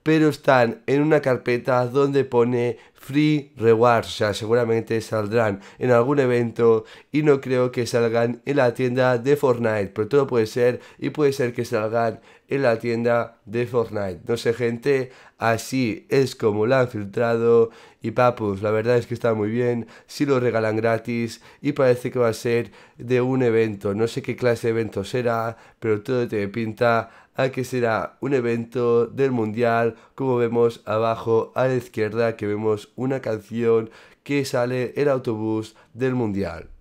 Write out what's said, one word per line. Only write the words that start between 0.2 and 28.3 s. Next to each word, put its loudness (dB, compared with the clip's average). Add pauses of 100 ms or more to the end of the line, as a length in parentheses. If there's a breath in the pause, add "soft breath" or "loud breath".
están 2
en 2
una 4
carpeta 0
donde 0
pone 0 (160 loud breath)
Free 0
Rewards, 4
o -12
sea, -2
seguramente 0
saldrán -2 (160 loud breath)
en 0
algún 4
evento 2 (260 loud breath)
y 0
no 4
creo 0
que -2
salgan 0
en 0
la 4
tienda 0
de 2
Fortnite, 0
pero -4
todo 2
puede 2
ser 0 (180 loud breath)
y -4
puede 0
ser -2
que -4
salgan -2 (260 soft breath)
en -2
la 2
tienda -2
de -4
Fortnite. -4
No 0
sé, 0
gente, -2 (260 loud breath)
así -2
es 2
como 0
la 2
han 0
filtrado 2 (300 loud breath)
y -6
papus, 0
la 0
verdad 2
es -2
que -6
está 0
muy -2
bien, -2 (180 loud breath)
si -4
lo 2
regalan 0
gratis -2 (200 loud breath)
y -2
parece 2
que -4
va 4
a -2
ser -2 (260 loud breath)
de 0
un 0
evento, 0
no 0
sé -6
qué -6
clase 0
de 2
evento -4
será, -4 (220 loud breath)
pero 0
todo -2
tiene -2
pinta -2 (260 loud breath)
a 0
que -6
será -2
un -2